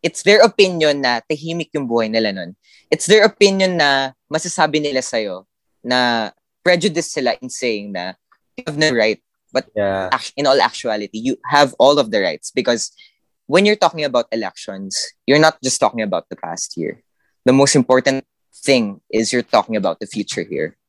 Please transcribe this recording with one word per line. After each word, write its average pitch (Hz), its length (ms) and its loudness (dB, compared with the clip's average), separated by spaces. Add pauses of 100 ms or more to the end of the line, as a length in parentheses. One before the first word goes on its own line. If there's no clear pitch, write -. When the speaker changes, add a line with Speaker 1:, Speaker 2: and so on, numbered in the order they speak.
Speaker 1:
It's - 180 -6
their 208 220 4
opinion 170 560 2
na 120 320 -2
tahimik 160 400 -6
yung 143 160 -6
buhay 113 240 0
nila 107 240 -2
nun. 90 240 -14 (320)
It's - 160 -4
their 208 160 6
opinion 190 560 2
na 135 320 0 (160)
masasabi 156 560 0
nila 139 160 -2
sa'yo 101 480 -6 (320)
na 120 520 -2 (300)
prejudice 170 460 0
sila 127 320 -4
in 127 80 -14
saying 104 480 -6
na 90 240 -10 (400)
you 247 80 -12
have 147 100 -8
no 151 140 2
right. 110 320 0 (320)
But - 160 -4
Speaker 2:
Yeah. 98 400 -2
Speaker 1:
act-, - 240 -4
in 143 100 -4
all 139 140 4
actuality, 110 640 -4
you 135 240 -2
have 143 320 4
all 143 200 6
of 113 120 -2
the 107 80 2
rights, 85 320 -4
because 120 400 -2 (560)
when 185 180 4
you're 208 120 2
talking 165 260 -2
about 127 300 0
elections, 98 800 -8 (160)
you're 143 100 6
not 156 220 2
just 127 180 -4
talking 117 220 0
about 92 280 -4
the - 60 -14
past - 400 -12
year. - 300 -8 (400)
The 127 80 4
most 139 240 4
important 131 480 2 (400)
thing 117 340 2 (140)
is 110 180 0
you're 123 140 -2
talking 110 320 0
about 95 240 -2
the 104 80 -12
future 101 320 -6
here. 78 340 -6 (140)